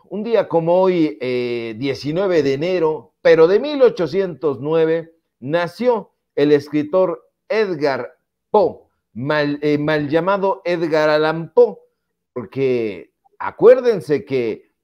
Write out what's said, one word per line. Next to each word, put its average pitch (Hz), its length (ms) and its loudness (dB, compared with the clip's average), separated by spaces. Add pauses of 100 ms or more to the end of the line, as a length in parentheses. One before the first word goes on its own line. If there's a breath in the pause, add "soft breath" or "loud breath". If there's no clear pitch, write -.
un 208 140 -10
día 226 240 0
como 170 340 2
hoy, 180 400 0
eh, 120 580 -4
diecinueve 151 680 -2
de 135 100 0
enero, 160 680 -4
pero 165 260 6
de 202 100 4
mil 285 240 -2
ochocientos 170 760 0
nueve, 160 560 -2 (240)
nació 175 720 -2 (240)
el 147 160 4
escritor 151 760 0 (200)
Edgar 151 640 -2 (400)
Poe, 185 300 0 (320)
mal, 147 480 -2
eh, 147 160 2
mal 151 300 -2
llamado 190 560 -2
Edgar 160 460 0
Allan 160 420 -2
Poe, 233 240 4 (560)
porque 117 800 -4 (300)
acuérdense 214 840 2
que 120 460 -4 (140)